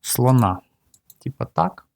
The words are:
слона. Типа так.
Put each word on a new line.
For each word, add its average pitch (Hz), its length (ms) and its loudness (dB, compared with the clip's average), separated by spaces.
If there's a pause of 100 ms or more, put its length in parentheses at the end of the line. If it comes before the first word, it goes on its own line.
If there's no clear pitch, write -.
слона. 123 600 2 (580)
Типа - 260 -12
так. - 500 -6